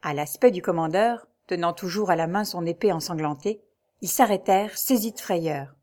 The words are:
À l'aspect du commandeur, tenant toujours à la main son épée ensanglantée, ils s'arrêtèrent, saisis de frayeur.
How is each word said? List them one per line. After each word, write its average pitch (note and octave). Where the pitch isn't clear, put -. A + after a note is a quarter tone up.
À D#3
l'aspect D3
du F3+
commandeur, F#3
tenant E3+
toujours F#3
à E3+
la E3
main G3
son F3
épée E3+
ensanglantée, D#3
ils F#3
s'arrêtèrent, G#3
saisis A3+
de -
frayeur. D#3+